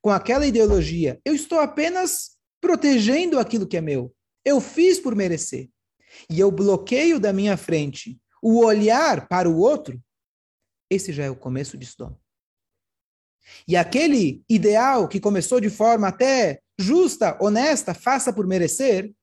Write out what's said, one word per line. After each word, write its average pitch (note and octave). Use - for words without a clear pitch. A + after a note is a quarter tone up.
com G#3
aquela B3
ideologia, E3+
"Eu D4
estou D#4+
apenas D#4+
protegendo D4
aquilo G#3+
que F3+
é E3
meu. C3+
Eu C#4
fiz F4+
por A#3
merecer." E3
E D#3+
eu G3
bloqueio G3+
da G3+
minha G3
frente C#3+
o A3+
olhar G#3+
para F3+
o D#3+
outro, F3+
esse F#3+
já C#3+
é C#3
o B2+
começo C3+
de C3
Sodom. -
E E3+
aquele A3
ideal A3
que G3
começou G#3
de G#3
forma G#3+
até A#3+
justa, A3+
honesta, G#3
faça B3+
por G3
merecer, G3